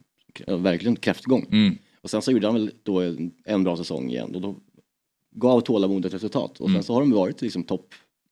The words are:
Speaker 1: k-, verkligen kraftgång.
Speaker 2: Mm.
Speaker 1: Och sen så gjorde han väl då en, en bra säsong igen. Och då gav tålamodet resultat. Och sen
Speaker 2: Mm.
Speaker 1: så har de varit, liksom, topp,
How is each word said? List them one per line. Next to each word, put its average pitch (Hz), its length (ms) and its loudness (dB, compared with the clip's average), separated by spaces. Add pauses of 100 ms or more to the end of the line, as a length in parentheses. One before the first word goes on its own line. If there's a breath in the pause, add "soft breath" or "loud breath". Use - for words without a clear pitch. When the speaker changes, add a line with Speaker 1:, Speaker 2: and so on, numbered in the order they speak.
(380)
Speaker 1:
k-, - 200 -6
verkligen 92 380 0
kraftgång. 107 560 0
Speaker 2:
Mm. 104 260 4 (240 soft breath)
Speaker 1:
Och - 80 -16
sen 110 120 -2
så 131 100 0
gjorde 107 160 4
han 110 60 0
väl 110 180 0 (120)
då 92 180 0
en, 85 300 -4 (140)
en 101 180 2
bra 87 140 0
säsong 76 320 -6
igen. 60 260 -6
Och 92 60 -6
då 98 140 -8 (800)
gav 123 260 4
tålamodet 98 520 0
resultat. 104 380 -4
Och - 160 -10
sen - 80 4
Speaker 2:
Mm. - 80 0
Speaker 1:
så 120 100 -4
har 123 80 4
de 143 100 4
varit, 104 300 2
liksom, 90 220 -4
topp, - 300 -8 (380)